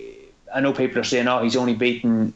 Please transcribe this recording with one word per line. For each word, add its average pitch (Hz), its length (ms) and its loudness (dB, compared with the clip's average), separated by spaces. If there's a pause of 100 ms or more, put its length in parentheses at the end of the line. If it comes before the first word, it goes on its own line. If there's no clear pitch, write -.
(540)
I 135 60 -2
know 139 120 2
people 127 280 -2
are 113 40 -2
saying, 120 240 0
"Oh, 123 140 2
he's 117 140 0
only 123 180 2
beaten 117 600 0